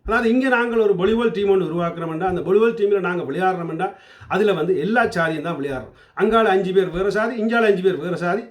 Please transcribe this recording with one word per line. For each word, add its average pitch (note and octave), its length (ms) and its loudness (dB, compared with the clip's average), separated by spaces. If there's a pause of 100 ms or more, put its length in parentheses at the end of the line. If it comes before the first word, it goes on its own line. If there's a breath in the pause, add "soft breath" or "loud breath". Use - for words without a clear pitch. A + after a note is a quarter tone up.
அதாவது, A3+ 240 2
இங்க B3+ 200 2
நாங்கள் A#3+ 300 0
ஒரு G3+ 160 4
வாலிபால் A3+ 360 2
டீம் G3 180 -2
ஒண்ணு F#3+ 180 2
உருவாக்குறோம்டா, E3 560 -4
அந்த F3+ 180 -2
வாலிபால் G#3 340 2
டீம்ல G3+ 260 0
நாங்க F3 220 -4
விளையாடுறோம்டா, E3+ 720 -2 (340 loud breath)
அதுல G3 240 2
வந்து E3 260 0
எல்லா A3 260 2
சாதியும் D#3+ 380 -2
தான் D#3 180 -6
விளையாடுறோம். C3 340 -8 (200 soft breath)
அங்கால A3 340 2
அஞ்சு F#3+ 240 2
பேர் F3+ 180 2
வேற F#3+ 200 -2
சாதி, A3+ 320 -2
இங்கால A3+ 240 2
அஞ்சு F#3+ 160 0
பேர் F3+ 140 0
வேற E3 200 -6
சாதி, F3 340 -2